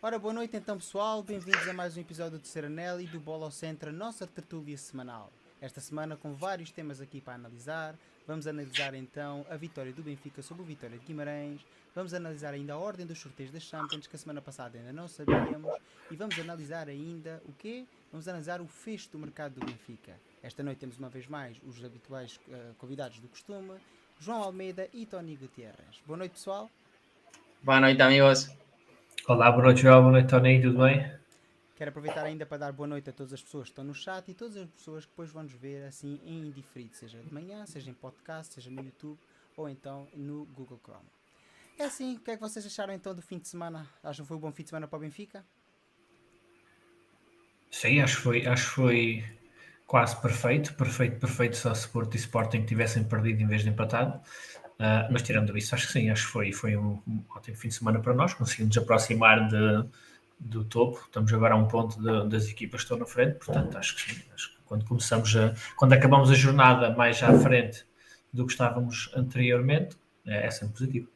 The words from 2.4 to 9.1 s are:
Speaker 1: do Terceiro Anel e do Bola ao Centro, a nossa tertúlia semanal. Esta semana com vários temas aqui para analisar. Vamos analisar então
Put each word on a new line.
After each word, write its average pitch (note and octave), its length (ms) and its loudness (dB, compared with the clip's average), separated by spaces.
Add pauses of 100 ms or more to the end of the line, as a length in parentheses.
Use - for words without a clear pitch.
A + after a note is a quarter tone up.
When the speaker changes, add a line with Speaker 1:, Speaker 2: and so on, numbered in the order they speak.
Speaker 1:
do - 20 -20
Terceiro D3+ 260 -14
Anel F3 340 -12
e F3+ 40 -12
do E3 140 -16
Bola D#3 240 -14
ao D#3 80 -14
Centro, D#3+ 380 -16
a - 20 -14
nossa G3 340 -14
tertúlia D3+ 520 -18
semanal. B2 520 -18 (300)
Esta C3+ 220 -18
semana D3+ 340 -14
com D3 180 -16
vários E3+ 380 -12
temas D3 300 -16
aqui C#3 180 -20
para C3 140 -18
analisar. B2 600 -16 (320)
Vamos D3+ 220 -12
analisar C#3 460 -8
então C#3+ 560 -14